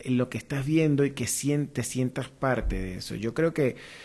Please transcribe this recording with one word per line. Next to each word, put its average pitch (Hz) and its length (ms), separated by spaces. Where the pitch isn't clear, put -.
en 127 140
lo 123 100
que 113 100
estás 139 280
viendo 151 400
y 139 60
que 123 140
sien-, 143 460
te 123 120
sientas 127 440
parte 120 540
de 92 140
eso. 101 200
Yo 110 180
creo 160 200
que 131 240